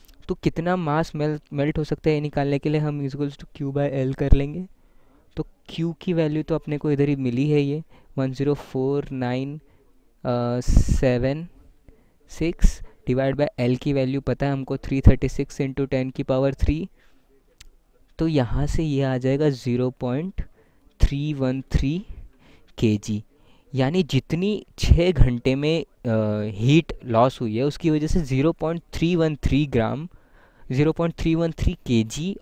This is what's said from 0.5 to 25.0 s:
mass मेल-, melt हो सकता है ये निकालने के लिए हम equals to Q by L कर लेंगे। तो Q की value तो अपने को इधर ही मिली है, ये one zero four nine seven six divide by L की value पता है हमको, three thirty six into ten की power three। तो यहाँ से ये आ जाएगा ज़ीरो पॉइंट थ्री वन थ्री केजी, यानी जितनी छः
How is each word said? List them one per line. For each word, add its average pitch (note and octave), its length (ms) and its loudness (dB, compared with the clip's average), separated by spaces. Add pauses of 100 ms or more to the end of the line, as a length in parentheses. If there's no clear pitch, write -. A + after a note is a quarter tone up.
mass E3 400 -2
मेल-, D3+ 260 -2 (120)
melt D3 240 0
हो D#3 60 -2
सकता - 260 -2
है D#3 60 2
ये D3 60 -2
निकालने C#3+ 380 -2
के D3+ 100 -2
लिए D3+ 120 2
हम D3 260 -4
equals C#3+ 280 -6
to - 80 -18
Q - 180 -16
by C#3+ 280 -2 (180)
L C3+ 80 -4
कर C#3 180 6
लेंगे। D3 340 2 (680)
तो - 120 -6 (220)
Q E3 320 -4
की F3+ 120 -2
value D#3 300 0
तो D#3+ 120 -2
अपने D3 220 -4
को D3+ 140 0
इधर C#3+ 180 2
ही C#3+ 60 2
मिली C3 340 0
है, D3 120 4
ये C#3+ 220 -4 (340)
one C3 160 -2
zero C#3 200 0
four C#3 580 -2
nine C3 480 -4 (1080)
seven C3+ 840 2 (840)
six - 520 2 (280)
divide C3 300 0
by C#3+ 80 2 (120)
L B2 180 2
की C#3+ 160 -2
value C3+ 280 0
पता C3 240 -2
है C#3+ 60 0
हमको, C3+ 260 -4
three C3+ 240 -2
thirty - 280 6
six - 320 -6
into C3+ 260 -2
ten C3 280 -2
की C#3 80 -6
power C3+ 300 0
three। D#3+ 360 0 (1300)
तो D#3+ 100 0
यहाँ C3+ 400 0
से - 160 0
ये C#3 200 0
आ C3 140 0
जाएगा C3+ 320 2
ज़ीरो B2+ 400 -2
पॉइंट C3 520 -6 (600)
थ्री D3 320 2
वन C3+ 280 -2
थ्री D#3 440 -2 (720)
केजी, G#2+ 460 0 (520)
यानी C#3+ 280 0
जितनी E3 640 -2 (120)
छः E3+ 340 4